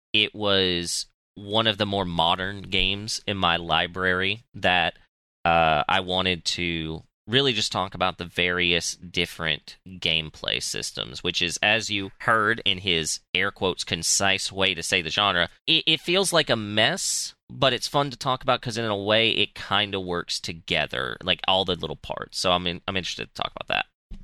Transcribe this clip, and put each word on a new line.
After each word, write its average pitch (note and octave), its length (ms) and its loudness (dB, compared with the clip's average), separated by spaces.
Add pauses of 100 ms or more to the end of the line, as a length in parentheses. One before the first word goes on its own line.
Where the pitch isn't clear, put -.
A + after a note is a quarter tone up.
(120)
it G#2+ 220 2
was F#2+ 720 0 (300)
one G#2 320 0
of G#2 100 2
the G#2 80 0
more G2 200 0
modern F2+ 580 0
games F#2+ 640 -2
in G#2 100 -2
my E2+ 200 2
library F2+ 840 0 (120)
that, F2+ 400 2 (500)
uh, E2 420 4
I F#2+ 120 2
wanted F2+ 460 0
to D#2+ 580 -4 (240)
really C3 260 2
just G#2 180 -2
talk F#2+ 220 -2
about F2+ 240 0
the F2+ 80 -8
various F2 720 0
different E2+ 800 -4 (100)
gameplay D#2+ 760 -2
systems, - 600 -8
which F2 200 -2
is, E2 180 -2
as G#2 300 2
you G2 200 -4 (100)
heard A2+ 440 2
in F#2+ 140 0
his E2+ 400 0 (160)
air F#2+ 160 0
quotes - 320 -2
concise F#2+ 680 0
way F#2+ 220 0
to D#2+ 80 -6
say F#2 220 0
the D#2 80 -4
genre, F2+ 360 4 (200)
it, D#3 180 2
it D#3+ 160 2
feels F3+ 320 0
like D#3 160 2
a B2+ 60 2
mess, A2 800 0 (140)
but B2+ 240 2
it's - 140 -4
fun C#3+ 220 2
to B2+ 80 -10
talk B2+ 260 -2
about B2 180 2
'cause A2+ 160 -6
in A#2 80 -2
a G#2+ 120 0
way G#2+ 320 4
it - 240 0
kinda G2 460 0
works F2+ 400 -4
together, D2+ 840 -2
like, F2 240 0
all F#2+ 160 4
the F2+ 120 0
little D#2+ 200 -6
parts. - 440 -8
So F#2 120 2
I'm F2 140 2
in-, F2 220 -4
I'm G2 100 -4
interested - 360 -6
to - 80 -10
talk - 140 -2
about - 120 -10
that. G1+ 180 0 (380)